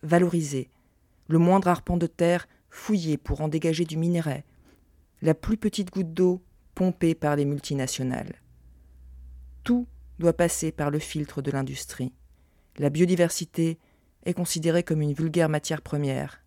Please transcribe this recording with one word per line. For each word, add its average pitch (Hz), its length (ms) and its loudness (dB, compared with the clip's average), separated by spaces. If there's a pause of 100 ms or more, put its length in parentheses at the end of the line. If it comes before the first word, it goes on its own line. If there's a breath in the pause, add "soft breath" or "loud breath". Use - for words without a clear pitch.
valorisé, 160 680 2 (580)
le 160 100 4
moindre 185 300 6
arpent 175 300 0
de 170 80 0
terre 170 420 0 (220 soft breath)
fouillé 165 480 -2
pour 147 240 -6
en 156 60 -2
dégager 160 360 0
du 156 140 -6
minerai, 160 460 -2 (760 soft breath)
la 156 140 4
plus 214 240 -2
petite 196 320 -2
goutte 170 240 -4
d'eau 180 280 2 (320)
pompée 175 400 2
par 147 220 0
les 143 80 2
multinationales. 131 960 -4 (1200)
Tout 240 220 0 (320)
doit 170 140 2
passer 170 400 0
par 143 180 -2
le 151 80 -2
filtre 147 440 -6
de 139 80 -4
l'industrie. 135 640 -6 (640)
La 143 100 2
biodiversité 170 920 2 (460)
est 180 100 -2
considérée 170 480 0
comme 156 200 0
une 147 120 0
vulgaire 160 360 0
matière 151 320 -2
première. 139 640 -4